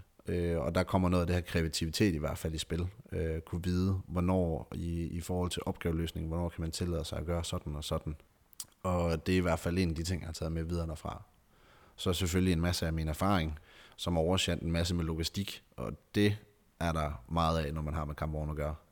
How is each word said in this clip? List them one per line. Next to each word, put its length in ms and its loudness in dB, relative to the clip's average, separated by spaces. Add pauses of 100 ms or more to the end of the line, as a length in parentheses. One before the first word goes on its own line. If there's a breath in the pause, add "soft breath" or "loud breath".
(280)
Øh, 300 2
og 160 -2
der 80 4
kommer 260 4
noget 120 6
af 60 2
det 100 2
her 60 2
kreativitet 720 2
i 40 0
hvert 200 -2
fald 160 -4
i 40 -4
spil. 280 -2 (260)
Øh, 280 -2
kunne 240 -6
vide, 440 2
hvornår 680 2
i, 320 -2
i 140 -4
forhold 300 0
til 160 -6
opgaveløsning, 600 -2
hvornår 200 -2
kan 120 -8
man 100 -2
tillade 340 -2
sig 140 -6
at 80 -6
gøre 180 0
sådan 320 -6
og 80 -6
sådan. 320 -4 (640)
Og 440 0
det 60 2
er 40 6
i 40 6
hvert 180 2
fald 200 0
en 100 4
af 60 0
de 80 -4
ting, 180 -2
jeg 80 -8
har 40 -8
taget 200 -4
med 120 -2
videre 220 -2
derfra. 360 -8 (760 soft breath)
Så 160 0
selvfølgelig 400 4
en 80 4
masse 260 2
af 60 0
min 160 0
erfaring, 500 2 (380 soft breath)
som 200 0
er 40 4
oversendt 420 2
en 100 0
masse 220 2
med 100 2
logistik, 580 -4 (140)
og 160 -6 (220)
det 220 4 (440)
er 120 0
der 360 -2
meget 300 2
af, 160 -2
når 80 -4
man 120 -4
har 100 -2
med 100 -6
kampvogn 360 -4
at 60 -4
gøre. 180 -2 (180)